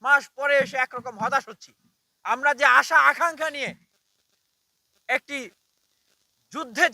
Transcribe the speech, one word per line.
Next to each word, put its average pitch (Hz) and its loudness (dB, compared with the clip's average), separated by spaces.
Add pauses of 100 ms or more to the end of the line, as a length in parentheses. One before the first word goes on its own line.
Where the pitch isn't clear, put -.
মাস 277 2 (140)
পরে 277 0
এসে 269 -8
একরকম 247 -12
হতাশ 262 -2
হচ্ছি। - -20 (640)
আমরা 269 0
যে 285 4 (140)
আশা 311 2 (140)
আকাঙ্ক্ষা 311 -4
নিয়ে 254 -8 (1400)
একটি 277 -6 (1160)
যুদ্ধে 285 -2